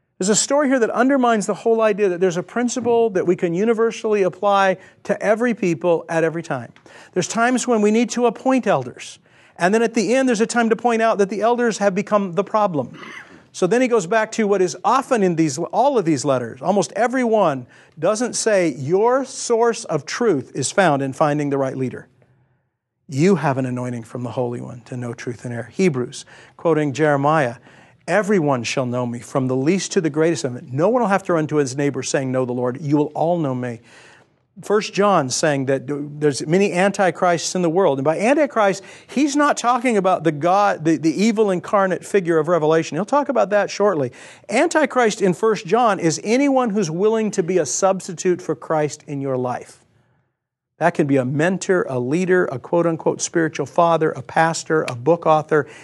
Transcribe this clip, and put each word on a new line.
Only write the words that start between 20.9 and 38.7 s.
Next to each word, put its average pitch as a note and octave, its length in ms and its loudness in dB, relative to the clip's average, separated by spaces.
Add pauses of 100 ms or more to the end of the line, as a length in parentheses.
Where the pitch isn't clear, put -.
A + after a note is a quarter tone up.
in C3+ 120 -4
finding D3 360 0
the C#3 100 -2
right C3 160 -4
leader. C3 320 -8 (1000)
You E3+ 280 2
have C#3 220 0
an C3 80 -2
anointing B2 380 -6
from B2 200 -12
the A#2 80 -8
Holy B2 300 -4
One B2+ 240 -14
to B2+ 120 -10
know A#2+ 160 -8
truth A#2 320 -10
and A#2+ 80 -8
error." A#2 180 -10
Hebrews, C#3 540 -2 (320)
quoting D3+ 360 0
Jeremiah, C#3+ 640 2 (520)
"Everyone E3+ 560 0
shall B2+ 240 -4
know B2 180 -2
me, A#2+ 140 -8
from C3 280 -2
the C3 80 -2
least E3 360 0
to G3 100 0
the D#3 80 0
greatest D#3 340 0
of B2 120 -4
them." B2 160 -14
No D#3 180 0
one A#3+ 140 2
will F#3+ 60 0
have F#3+ 140 0
to F3+ 100 0
run D#3 140 0
to D3+ 100 0
his C3 200 0
neighbor C#3 240 -2
saying, C3+ 300 -2
"Know C3 140 0
the B2 80 -6
Lord." B2 280 -4
You D3 160 0
will D3+ 160 0
all E3 240 -2
know C#3+ 160 -2
me. B2 280 -8 (800)
First G#3 320 -2
John F#3 360 2
saying C#3 380 0
that C3+ 200 0
there's D3 580 -4
many F#3+ 280 2
antichrists F#3 840 0
in F#3 60 -2
the E3+ 80 2
world. D#3 300 2
And C3+ 40 -4
by D#3 160 0
antichrist, A3+ 640 0 (240)